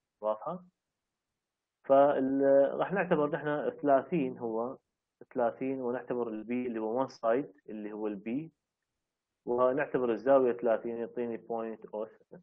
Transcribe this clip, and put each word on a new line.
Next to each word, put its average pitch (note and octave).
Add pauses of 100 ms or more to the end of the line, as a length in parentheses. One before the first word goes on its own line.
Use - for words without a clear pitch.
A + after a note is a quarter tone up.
(200)
واضحة؟ D3+ (1200)
فال-، C3+
راح D3
نعتبر E3+
نحن D3
ثلاثين C3
هو A#2 (560)
ثلاثين C3
ونعتبر B2
البي A2+
اللي A2+
هو A2
وان C3+
سايد B2+ (160)
اللي G#2+
هو G#2+
البي، A2+ (960)
ونعتبر B2+
الزاوية B2+
ثلاثين A#2
يعطيني A#2
بوينت A2+
أو G#2+
سفن، -